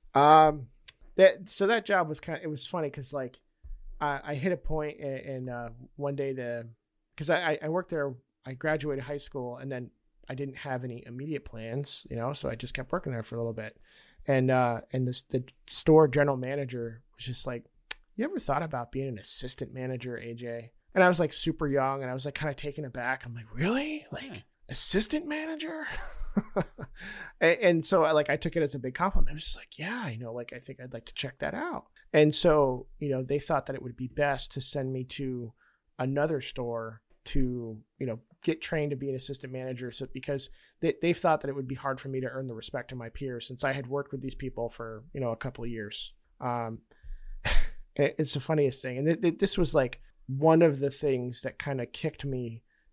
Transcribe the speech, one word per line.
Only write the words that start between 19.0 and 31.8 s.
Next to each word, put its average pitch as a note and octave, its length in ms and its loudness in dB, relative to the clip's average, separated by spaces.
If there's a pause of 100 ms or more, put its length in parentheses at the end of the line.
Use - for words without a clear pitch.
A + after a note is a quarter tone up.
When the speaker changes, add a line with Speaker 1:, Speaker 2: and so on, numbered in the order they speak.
Speaker 2:
an A#2 100 -8
assistant - 540 -10
manager, B2+ 440 -6
A A#2 160 -10
J?" A#2 380 -10 (240)
And F#3+ 80 10
I F3+ 60 10
was, F3 100 4
like, D#3 140 2
super D#3+ 340 0
young, C3+ 340 2
and C3 80 -6
I B2+ 40 -4
was, C3 120 -4
like, C#3+ 100 -6
kinda D3 180 -4
taken D3 320 -8
aback. B2+ 400 -4
I'm A#2+ 100 -10
like, A2 180 -12
"Really? C#4 580 -2
Like, - 120 -10
Speaker 1:
Yeah. C4+ 140 -12 (320)
Speaker 2:
assistant B3+ 580 0
manager?" D#4 600 -6 (480)
<laughs> - 200 -2 (880)
A-, E3+ 240 6
and E3 180 8
so F3+ 200 6
I, D#3 80 4
like, D3+ 180 4
I C#3+ 80 2
took - 180 -4
it E3 80 2
as C#3+ 120 -2
a C#3 40 -8
big C3 160 -6
compliment. - 360 6
I - 20 -4
was D#3 100 -8
just - 140 -6
like, - 200 -18
"Yeah, G#3 320 -6
you A2 80 -6
know, A#2 160 -10
like, A#2+ 200 -8
I B2 60 -12
think B2+ 200 -14
I'd B2+ 140 -14
like A#2 120 -12
to - 80 -16
check - 260 -8
that D3 140 -4
out." - 340 -6 (260)